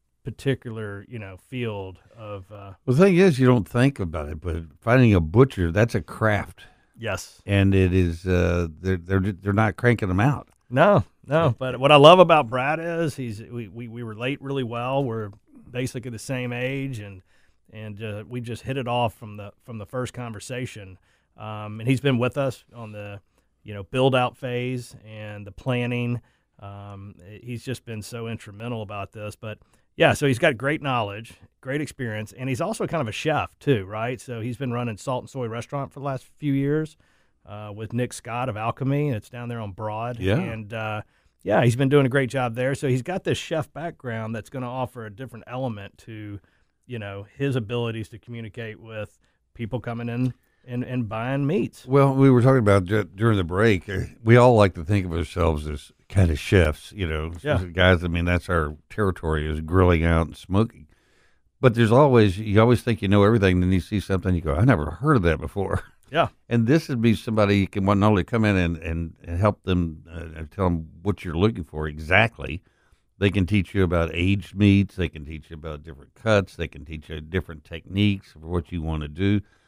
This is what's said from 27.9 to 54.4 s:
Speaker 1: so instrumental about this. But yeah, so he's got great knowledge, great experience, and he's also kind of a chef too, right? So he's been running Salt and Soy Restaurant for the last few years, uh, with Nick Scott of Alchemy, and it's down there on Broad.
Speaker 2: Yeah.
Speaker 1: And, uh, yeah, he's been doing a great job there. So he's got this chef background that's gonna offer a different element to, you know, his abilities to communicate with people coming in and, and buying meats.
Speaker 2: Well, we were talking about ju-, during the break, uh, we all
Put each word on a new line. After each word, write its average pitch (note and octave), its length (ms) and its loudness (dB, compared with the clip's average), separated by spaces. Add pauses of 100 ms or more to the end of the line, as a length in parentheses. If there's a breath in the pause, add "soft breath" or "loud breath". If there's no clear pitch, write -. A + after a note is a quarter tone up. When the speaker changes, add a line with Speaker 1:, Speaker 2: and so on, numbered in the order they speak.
Speaker 1:
so A#2 260 -12
instrumental A2+ 540 -10
about G2+ 300 -12
this. G#2 240 -12
But G#2+ 220 -14 (380)
yeah, D3 180 4
so D3 140 -2
he's B2+ 120 2
got D3+ 180 2
great C#3+ 240 -4
knowledge, A2+ 520 -6 (280)
great C#3+ 200 -6
experience, A2 520 -8
and B2+ 160 -8
he's B2+ 120 -4
also G#3 260 -4
kind D#3+ 140 -2
of A#2 60 -2
a G#2 40 -6
chef C#3 480 -4
too, A2+ 260 2
right? A2+ 340 -8
So A#2 220 -12
he's A#2+ 160 -8
been C3 140 -6
running A#2+ 260 -4
Salt B2+ 260 -6
and A2+ 60 -18
Soy B2+ 180 -8
Restaurant A#2+ 460 -8
for C#3+ 60 -18
the C3+ 60 -10
last C3+ 200 -6 (120)
few D3 160 -2
years, C#3+ 440 0 (480)
uh, G#2 300 -14
with A2 180 -12
Nick A#2+ 200 -2
Scott B2 360 -6
of G#2 80 -8
Alchemy, C3+ 520 -2
and B2 80 -2
it's - 120 -12
down A#2+ 200 -12
there A#2 100 -8
on G#2 120 -10
Broad. A2 480 -8
Speaker 2:
Yeah. F#2+ 200 0
Speaker 1:
And, A2 340 -8
uh, G#2+ 280 -6 (420)
yeah, - 200 2
he's A#2 120 4
been C3+ 140 0
doing C#3+ 160 6
a B2+ 40 0
great C3 200 -2
job B2 260 -4
there. B2+ 180 -2
So C#3 140 -6
he's B2+ 140 0
got F3+ 220 -8
this D3+ 140 -2
chef - 360 -6
background A#2 640 -10
that's G#2 140 -12
gonna B2+ 200 -10
offer B2 360 -8
a G#2+ 60 -14
different A#2+ 360 -16
element A2+ 520 -10
to, G#2+ 400 -14 (480)
you A#2+ 120 -12
know, G2+ 260 -12 (120)
his C#3 180 -2
abilities A2+ 540 -4
to A2+ 100 -18
communicate A2+ 600 -14
with G#2+ 400 -14 (340)
people A#2 260 -6
coming A#2 300 -8
in B2 240 -2 (320)
and, B2 200 -6
and B2+ 240 -6
buying B2+ 360 -4
meats. - 400 -4
Speaker 2:
Well, C3+ 300 6
we C3+ 160 8
were A#2+ 100 8
talking C3+ 180 6
about G2+ 260 6
ju-, G#2 180 0 (100)
during A2 220 2
the F#2+ 80 2
break, F#2 460 2
uh, F#2+ 100 -4 (240)
we A2+ 140 8
all B2 180 8